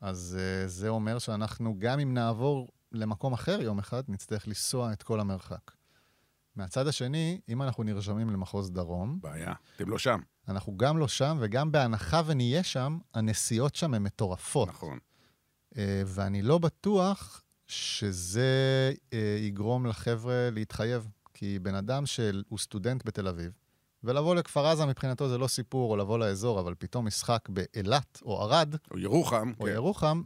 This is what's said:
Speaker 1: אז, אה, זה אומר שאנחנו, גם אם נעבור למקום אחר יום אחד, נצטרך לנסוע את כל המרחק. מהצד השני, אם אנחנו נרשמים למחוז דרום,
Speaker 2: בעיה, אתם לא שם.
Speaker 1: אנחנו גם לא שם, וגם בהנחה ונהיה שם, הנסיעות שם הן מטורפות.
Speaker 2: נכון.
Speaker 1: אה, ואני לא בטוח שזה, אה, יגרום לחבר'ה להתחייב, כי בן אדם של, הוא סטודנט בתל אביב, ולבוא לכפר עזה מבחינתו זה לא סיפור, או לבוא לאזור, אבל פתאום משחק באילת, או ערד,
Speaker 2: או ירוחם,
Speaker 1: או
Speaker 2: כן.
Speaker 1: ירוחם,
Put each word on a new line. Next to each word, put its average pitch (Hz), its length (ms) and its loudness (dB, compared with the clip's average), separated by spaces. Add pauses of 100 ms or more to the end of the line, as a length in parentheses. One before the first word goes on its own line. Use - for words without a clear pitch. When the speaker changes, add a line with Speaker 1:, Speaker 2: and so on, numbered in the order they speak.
Speaker 1:
אז, 92 380 -6
אה, 95 280 0
זה 92 220 -4
אומר 113 300 0
שאנחנו, 110 600 -4
גם 120 200 2
אם 135 140 0
נעבור 123 540 0 (240)
למקום 110 420 -2
אחר 180 280 0
יום 107 180 0
אחד, 120 280 -4
נצטרך 101 400 -6
לנסוע 113 460 -2
את 101 100 -10
כל 110 160 0
המרחק. 95 520 -4 (840)
מהצד 110 320 0
השני, 156 520 -2 (100)
אם 120 120 -2
אנחנו 127 220 -2
נרשמים 104 460 -2
למחוז 98 420 -2
דרום, 90 500 -2
Speaker 2:
בעיה, 80 320 -6 (220)
אתם 95 140 -4
לא 107 80 -2
שם. 117 220 2 (280)
Speaker 1:
אנחנו 101 300 -4
גם 139 200 4
לא 156 100 2
שם, 147 340 2
וגם 123 300 0
בהנחה 139 540 4
ונהיה 143 380 2
שם, 143 340 -2 (160)
הנסיעות 113 640 2
שם 160 180 0
הן 104 100 2
מטורפות. 98 680 0
Speaker 2:
נכון. 76 280 -10 (800)
Speaker 1:
אה, 98 280 0
ואני 98 360 -2
לא 127 160 6
בטוח 190 840 0 (240)
שזה, 131 1200 2 (220)
אה, 107 260 0
יגרום 107 460 0
לחבר'ה 120 680 0
להתחייב, 110 560 -2 (260)
כי 98 260 -4
בן 95 160 -2
אדם 123 300 0
של, 101 420 0
הוא 107 120 -8
סטודנט 117 460 -2
בתל 104 220 -2
אביב, 85 240 -4 (520)
ולבוא 147 320 2
לכפר 151 300 2
עזה 156 200 4
מבחינתו 135 440 0
זה 123 80 0
לא 131 100 2
סיפור, 123 440 0
או 104 60 4
לבוא 101 220 2
לאזור, 104 400 2
אבל 87 180 -2
פתאום 120 300 -4
משחק - 420 0
באילת, 101 720 -2
או 98 200 -2
ערד, 147 340 4 (160)
Speaker 2:
או 95 80 -6
ירוחם, 117 600 2
Speaker 1:
או 104 60 -2
Speaker 2:
כן. 104 60 0
Speaker 1:
ירוחם, 156 540 0